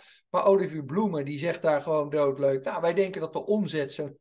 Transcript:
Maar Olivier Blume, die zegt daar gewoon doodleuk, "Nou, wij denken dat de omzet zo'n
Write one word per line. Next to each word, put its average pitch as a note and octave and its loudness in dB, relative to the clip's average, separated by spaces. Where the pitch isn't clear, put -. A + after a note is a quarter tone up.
Maar - 0
Olivier E3 2
Blume, E3 -2
die C#3+ -6
zegt E3+ -2
daar D3 2
gewoon D3+ 0
doodleuk, C#3 2
"Nou, - -4
wij E3+ 2
denken F#3 0
dat D#3 -8
de - -4
omzet D#3 0
zo'n D3 -8